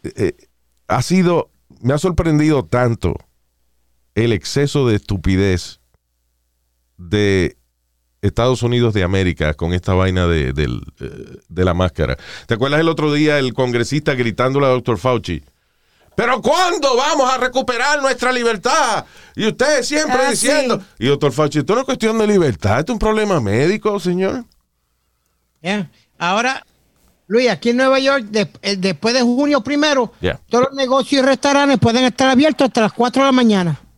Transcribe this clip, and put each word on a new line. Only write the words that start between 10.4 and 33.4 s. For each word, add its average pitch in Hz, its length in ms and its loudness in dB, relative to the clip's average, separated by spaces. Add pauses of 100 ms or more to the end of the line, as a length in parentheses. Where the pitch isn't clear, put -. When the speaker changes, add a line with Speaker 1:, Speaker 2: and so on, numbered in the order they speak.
Speaker 1:
del, 64 300 -4 (180)
eh, - 360 -14 (120)
de 92 160 -2
la 90 100 0
máscara. 85 420 -2 (300)
¿Te - 80 -2
acuerdas 135 260 0
el 165 80 2
otro 151 240 0
día 147 260 2
el 131 160 -2
congresista 127 600 -2
gritándole 127 520 0
a 131 40 2
doctor 123 280 0
Fauci? 107 460 -4 (720)
"¿Pero 233 260 -2
cuándo 311 540 0
vamos 269 360 0
a 262 60 -2
recuperar 254 640 -2
nuestra 254 300 -2
libertad? 233 720 -2 (320)
Y 196 100 -2
usted 247 380 0
siempre 294 420 -2
Speaker 2:
Ah, 277 40 0
Speaker 1:
diciendo." 254 500 0
Speaker 2:
sí. - 240 -12
Speaker 1:
Y - 20 0
doctor 143 240 2
Fauci, 151 300 0
"Esto 156 140 0
no 247 80 2
es 262 40 -4
cuestión 226 320 -2
de 214 80 2
libertad, 139 540 2
esto 175 100 -6
es 240 40 -2
un 214 40 -6
problema 214 420 0
médico, 170 600 0
señor." 185 440 -2 (1160)
Speaker 3:
Yeah. 190 260 -6 (300)
Ahora, 214 480 -2 (600)
Luis, 240 220 2
aquí 202 200 -2
en 240 60 0
Nueva 269 240 2
York, 269 300 0
de-, 208 200 -2 (120)
eh, 202 140 -4
después 190 380 -2
de 262 80 2
junio 269 400 2
primero, 285 580 0
Speaker 1:
Yeah. - 280 -4
Speaker 3:
todos 240 220 2
los 277 40 -18
negocios 269 480 0
y - 20 2
restaurantes 277 540 2
pueden 233 260 2
estar 262 240 0
abiertos 269 380 2
hasta 233 140 0
las 214 120 2
cuatro 247 300 0
de 269 40 4
la 269 60 4
mañana. 202 480 2 (180)